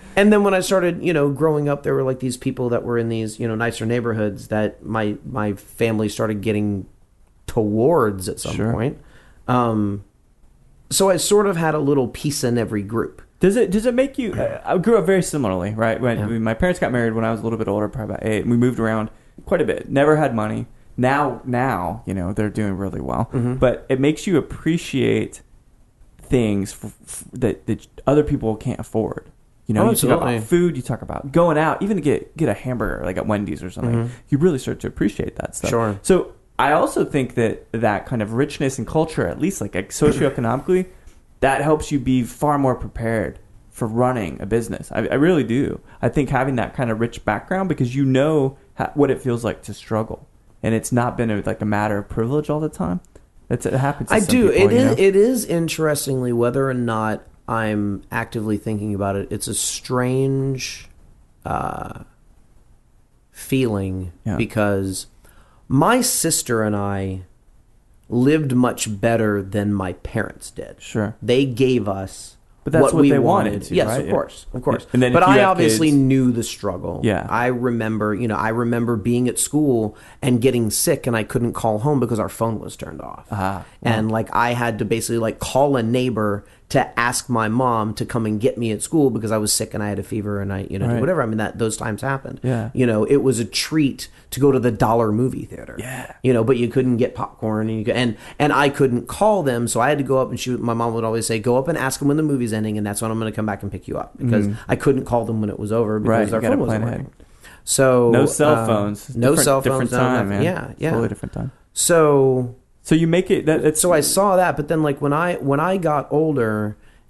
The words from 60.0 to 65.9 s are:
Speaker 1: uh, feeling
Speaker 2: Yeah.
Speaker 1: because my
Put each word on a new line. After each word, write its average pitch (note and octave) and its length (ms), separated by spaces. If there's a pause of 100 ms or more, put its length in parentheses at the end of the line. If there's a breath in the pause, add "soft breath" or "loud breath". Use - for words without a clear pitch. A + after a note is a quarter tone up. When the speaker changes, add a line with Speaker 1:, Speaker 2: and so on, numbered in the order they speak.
Speaker 1:
uh, - 600 (1300)
feeling G2 800 (140)
Speaker 2:
Yeah. C#3 120
Speaker 1:
because G2+ 720 (600 soft breath)
my G3 340